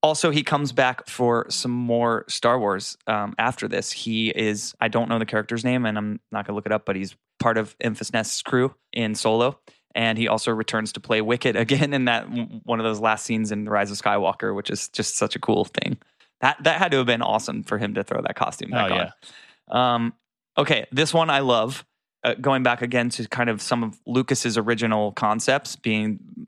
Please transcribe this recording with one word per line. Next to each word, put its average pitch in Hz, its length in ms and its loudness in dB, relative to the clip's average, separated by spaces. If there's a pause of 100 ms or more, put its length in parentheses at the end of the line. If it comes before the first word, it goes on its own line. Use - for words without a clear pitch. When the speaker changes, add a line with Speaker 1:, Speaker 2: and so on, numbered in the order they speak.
Speaker 1:
Also, 156 260 4
he 147 140 2
comes 143 300 0
back 127 340 0
for 120 420 0
some - 220 -4
more 117 560 0
Star 123 320 2
Wars, 101 380 -2 (100)
um, 104 320 -2
after 117 280 0
this. 95 260 -4
He 110 360 -2
is, 107 520 -2
I 110 80 0
don't 117 180 -2
know 113 120 0
the 110 60 -2
character's 113 380 -4
name, 123 220 0
and 107 120 -2
I'm 107 220 -4 (120)
not 104 140 -6
gonna 104 100 -6
look 101 100 -6
it 104 60 -2
up, 107 140 -2
but 98 100 -2
he's 95 200 -8 (240)
part 113 180 2
of 107 220 -4
Enfys 110 320 -4
Nest's 113 300 -4
crew 127 340 0 (160)
in 110 240 -4
Solo. 113 440 2 (360)
And 113 220 0
he 113 100 0
also 110 240 0
returns 110 420 -2
to - 60 -10
play 110 220 0
Wicket 120 340 2
<laughs> - 0 -
again 135 380 2
in 131 120 0
that, 117 180 2 (420)
one 117 140 -2
of 113 40 -2
those 110 160 0
last 110 260 0
scenes 110 260 -2
in 104 140 -4
The 107 60 -4
Rise 101 180 2
of 101 80 -8
Skywalker, 104 560 0
which 101 160 -6
is - 200 -6
just - 260 -4
such - 200 -2
a - 40 -6
cool 95 240 2
thing. - 340 -4 (440)
That, 143 240 2
that 160 120 4
had 180 140 2
to 139 60 2
have 127 100 2
been 120 160 2
awesome - 400 -2
for 104 160 -4
him 104 160 -4
to 98 80 -2
throw - 180 -4
that - 140 -4
costume - 340 -4
back 107 220 0
Speaker 2:
Oh, - 20 2
Speaker 1:
on. 87 180 -2 (600)
Speaker 2:
yeah. 123 240 4
Speaker 1:
Um, 117 180 -2 (420)
okay, 143 360 2
this 147 200 2
one 165 200 4
I 139 80 4
love. 127 440 2 (400)
Uh, 120 120 2
going 135 260 2
back 123 220 2
again 120 260 0
to 113 180 -6
kind 120 220 0
of 107 100 0
some 120 240 -2
of 107 220 -6
Lucas's 123 500 0
original 110 580 0
concepts 110 600 0
being 107 440 -2 (280)